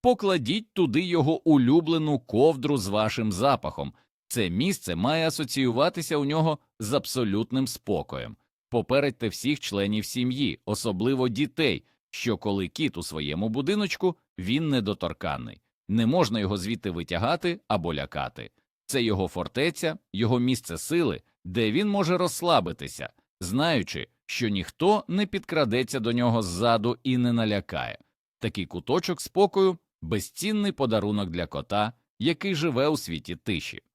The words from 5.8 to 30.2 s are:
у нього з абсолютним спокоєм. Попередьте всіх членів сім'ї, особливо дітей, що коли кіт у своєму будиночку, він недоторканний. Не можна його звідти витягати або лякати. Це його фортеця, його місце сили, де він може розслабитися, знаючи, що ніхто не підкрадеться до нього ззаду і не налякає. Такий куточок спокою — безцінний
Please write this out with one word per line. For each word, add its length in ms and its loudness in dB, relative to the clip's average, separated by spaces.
у 80 0
нього 340 0
з 140 -2
абсолютним 760 0
спокоєм. 680 -6
Попередьте 580 0
всіх 320 -2
членів 460 -2
сім'ї, 600 -2
особливо 640 0
дітей, 540 -2
що 280 -2
коли 300 -2
кіт 300 -4
у 60 -8
своєму 460 -4
будиночку, 680 0
він 300 0
недоторканний. 920 -4
Не 160 2
можна 340 2
його 180 0
звідти 340 -4
витягати 760 -2
або 260 -2
лякати. 580 -8
Це 180 0
його 240 2
фортеця, 720 -2
його 260 2
місце 380 0
сили, 440 0
де 260 0
він 180 2
може 280 2
розслабитися, 920 0
знаючи, 680 -2
що 240 -2
ніхто 580 0
не 180 0
підкрадеться 760 -2
до 120 0
нього 300 2
ззаду 640 2
і 140 2
не 160 2
налякає. 680 -2
Такий 260 -4
куточок 560 -4
спокою — 560 2
безцінний 680 -2